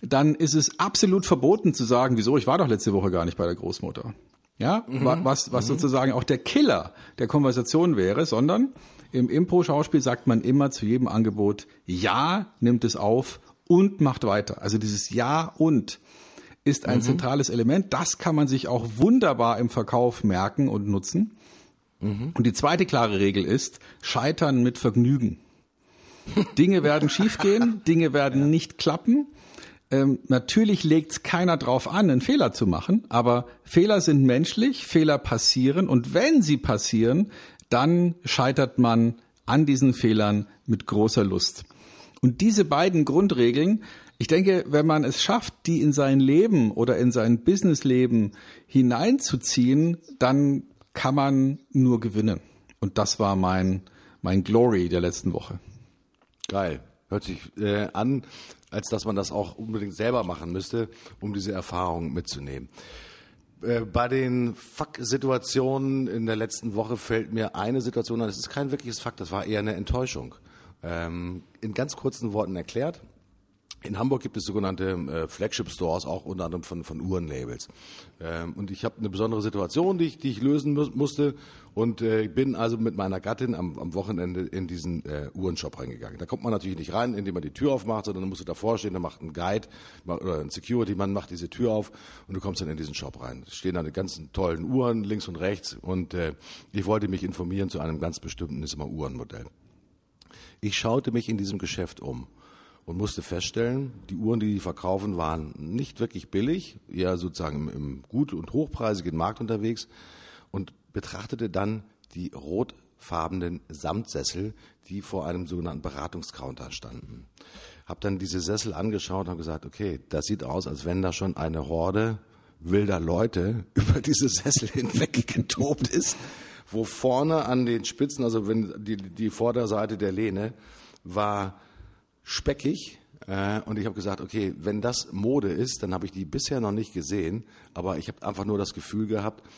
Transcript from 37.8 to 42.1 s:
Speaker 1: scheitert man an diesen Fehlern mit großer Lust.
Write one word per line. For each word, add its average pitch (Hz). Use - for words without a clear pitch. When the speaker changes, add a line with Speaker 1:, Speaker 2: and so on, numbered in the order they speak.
Speaker 1:
scheitert 131
man 117
an 147
diesen 135
Fehlern 107
mit 110
großer 107
Lust. 95